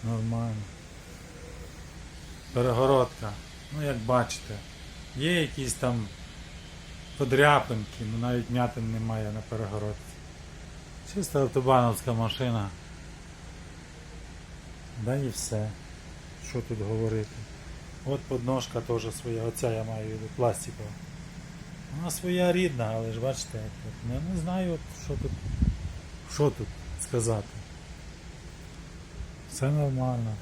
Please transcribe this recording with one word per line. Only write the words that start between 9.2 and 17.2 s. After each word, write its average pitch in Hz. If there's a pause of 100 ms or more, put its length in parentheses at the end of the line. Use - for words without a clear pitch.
на 107 (100)
перегородці. 104 (1120)
Чисто 175
автобановська 127
машина. 113 (2250)
Да 117
і 139
все. 107 (800)
Що 123
тут 110
говорити? 110 (680)